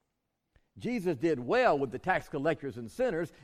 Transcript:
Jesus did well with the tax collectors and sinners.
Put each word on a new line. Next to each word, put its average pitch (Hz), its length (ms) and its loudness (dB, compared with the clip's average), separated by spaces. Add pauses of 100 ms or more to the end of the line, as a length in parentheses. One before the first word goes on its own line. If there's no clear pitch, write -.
(760)
Jesus 180 400 -2
did 151 220 2
well 180 380 4
with 135 140 -2
the 127 80 -6
tax 180 300 -2
collectors 139 480 -2
and 117 120 -10
sinners. 175 440 -2 (100)